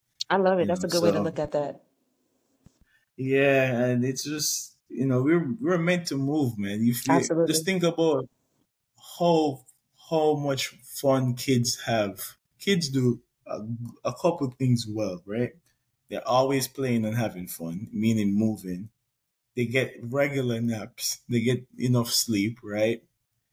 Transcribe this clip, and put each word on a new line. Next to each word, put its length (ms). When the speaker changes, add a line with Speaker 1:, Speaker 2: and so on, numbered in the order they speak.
Speaker 1:
I 80
love 220
it. 80
Speaker 2:
You 20
Speaker 1:
That's 140
Speaker 2:
know, 20
Speaker 1:
a 20
good 140
way 100
to 80
Speaker 2:
so 20
Speaker 1:
look 160
at 140
that. 320
Speaker 2:
Yeah, 720
and 200
it's 180
just, 540
you 160
know, 180
we're, 360
we're 180
meant 300
to 100
move, 400
man. 260
You 100
feel, 280
Speaker 1:
Absolutely. 240
Speaker 2:
just 200
think 180
about 460
how, 460
how 260
much 340
fun 520
kids 480
have. 540
Kids 300
do 320
a, 140
a 80
couple 380
things 360
well, 380
right? 280
They're 180
always 400
playing 380
and 120
having 300
fun, 440
meaning 440
moving. 540
They 120
get 360
regular 580
naps. 680
They 120
get 260
enough 340
sleep, 520
right? 400